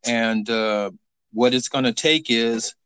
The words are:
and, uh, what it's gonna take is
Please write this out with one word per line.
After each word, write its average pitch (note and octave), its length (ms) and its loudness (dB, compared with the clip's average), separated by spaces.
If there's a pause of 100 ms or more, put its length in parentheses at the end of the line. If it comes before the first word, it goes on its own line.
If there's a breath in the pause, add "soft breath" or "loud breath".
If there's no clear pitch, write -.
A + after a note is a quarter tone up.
and, A2+ 440 0
uh, G#2+ 420 0 (400)
what B2 220 2
it's B2+ 160 -2
gonna B2+ 240 0
take D#3 360 0
is A#2 460 0 (100)